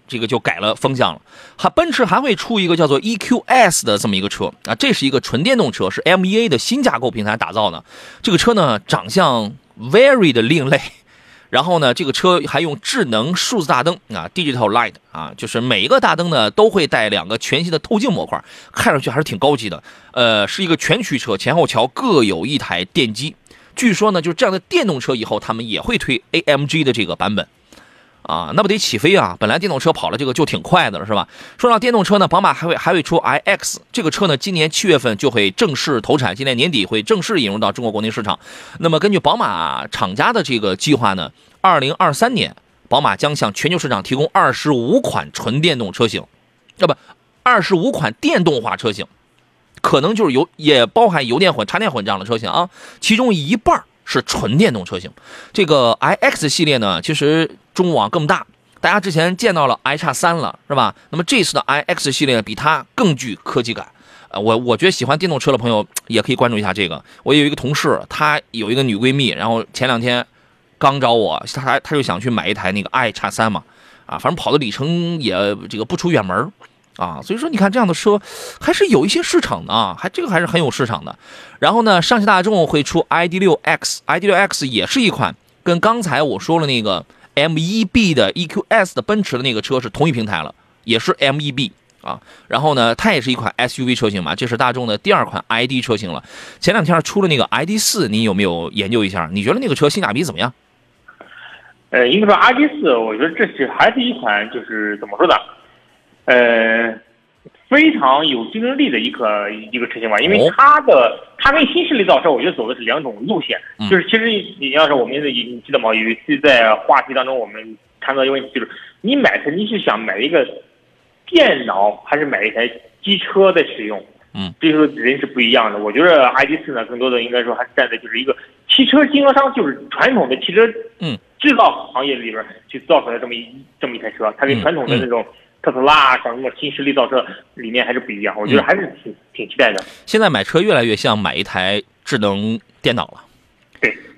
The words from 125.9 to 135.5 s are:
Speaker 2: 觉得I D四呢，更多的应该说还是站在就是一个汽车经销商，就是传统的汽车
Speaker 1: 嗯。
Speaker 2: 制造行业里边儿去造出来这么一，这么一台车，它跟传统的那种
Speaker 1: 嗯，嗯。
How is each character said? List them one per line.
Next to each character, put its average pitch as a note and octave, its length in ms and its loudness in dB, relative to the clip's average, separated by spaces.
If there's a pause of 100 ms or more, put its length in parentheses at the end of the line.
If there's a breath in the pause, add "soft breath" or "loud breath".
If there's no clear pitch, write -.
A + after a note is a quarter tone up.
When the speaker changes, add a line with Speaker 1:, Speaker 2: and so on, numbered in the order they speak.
Speaker 2:
觉 C3 120 2
得 D#3 240 6
I C3 180 2
D D3+ 180 -2
四 D3 100 -10
呢， A2+ 120 -4
更 A#2+ 140 -10
多 C3 100 0
的 A#2+ 140 0
应 A#2+ 80 -8
该 B2 120 0
说 A#2 120 -4
还 A#2+ 80 -4
是 - 120 -8
站 B2 140 2
在 A2+ 80 -6
就 A#2+ 100 -18
是 A2+ 120 -6
一 B2+ 40 -4
个 C3+ 140 -2 (320 loud breath)
汽 B3+ 160 4
车 C#4+ 220 6
经 C#4+ 160 2
销 C#4 100 6
商， C4+ 220 2
就 F#3 120 0
是 C3+ 220 -6
传 - 240 0
统 D#3+ 160 2
的 C3 120 0
汽 F#3 120 -6
车 G#3 80 6 (380)
Speaker 1:
嗯。 C#3+ 180 -6 (220)
Speaker 2:
制 C#4+ 160 4
造 G3 380 2
行 C3 120 -4
业 C#3 100 -2
里 A#2 140 -8
边 A2 80 -8
儿 A2 80 -8 (220)
去 - 140 -12
造 D3+ 200 4
出 - 80 -6
来 A#2 80 -4
这 A#2+ 80 -10
么 A#2+ 80 -10
一， A#2 140 -12 (320)
这 C#3+ 80 -4
么 B2 80 -8
一 A2 40 -12
台 A2 120 -10
车， G#2+ 260 -4
它 C#3 80 0
跟 C#3 160 0
传 E3 140 0
统 C3+ 100 -4
的 A#2 120 0
那 C3 100 -2
种 A#2 140 0
Speaker 1:
嗯， - 100 -12
嗯。 - 40 -20 (260 soft breath)